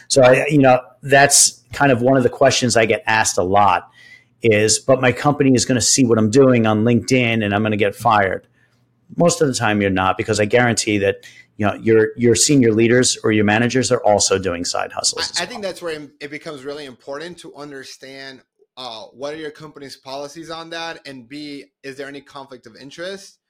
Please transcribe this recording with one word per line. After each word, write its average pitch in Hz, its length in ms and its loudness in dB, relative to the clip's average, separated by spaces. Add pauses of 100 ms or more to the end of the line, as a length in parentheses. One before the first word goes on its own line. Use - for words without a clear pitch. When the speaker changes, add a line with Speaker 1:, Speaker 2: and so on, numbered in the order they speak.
Speaker 1:
So, 135 140 4
I, 131 260 6
you 151 100 2
know, 127 220 6 (220)
that's 139 600 2 (120)
kind 139 180 2
of 117 80 2
one 131 160 2
of 127 60 2
the 117 80 2
questions 123 480 2
I 113 80 4
get 107 200 -2
asked 110 300 0
a 92 80 0
lot 95 460 2 (500)
is, 110 380 2
"But 131 240 0
my 127 100 2
company 139 400 0
is 120 140 2
gonna 104 160 0
see - 240 2
what 113 100 4
I'm 110 140 2
doing 127 360 4
on 107 180 2
LinkedIn 117 600 0
and 101 100 -2
I'm 107 80 0
gonna 107 140 -2
get 101 180 0
fired." 101 540 0 (680)
Most 170 260 0
of 147 60 2
the 123 60 -2
time 107 280 0
you're 98 80 2
not, 92 260 0
because 104 240 -2
I 104 60 2
guarantee 113 520 0
that, 98 280 -2 (300)
you 107 100 -2
know, 98 80 0
your, 110 420 2
your 117 200 4
senior 127 360 4
leaders 117 520 2
or 113 80 0
your 107 120 2
managers 113 460 0
are - 140 0
also 101 340 2
doing 87 260 -6
side 95 280 -6
hustles - 400 -6
as 165 80 -6
Speaker 2:
I, - 20 -4
I 185 40 -6
think 233 160 -14
Speaker 1:
well. 190 80 -8
Speaker 2:
that's 175 120 -16
where 151 260 -12 (120)
it 147 100 -14
becomes 147 340 -14
really 143 220 -12
important 143 520 -16
to 160 180 -20
understand, 135 840 -18 (340)
uh, 117 300 -14
what 143 280 -12
are - 20 -12
your 151 140 -12
company's 147 460 -20
policies 143 520 -14
on 165 220 -14
that, 165 380 -12
and 127 200 -18
B, 143 360 -16 (180)
is 135 140 -16
there 135 100 -12
any 139 140 -16
conflict 131 460 -20
of 107 100 -20
interest, 170 640 -16 (120)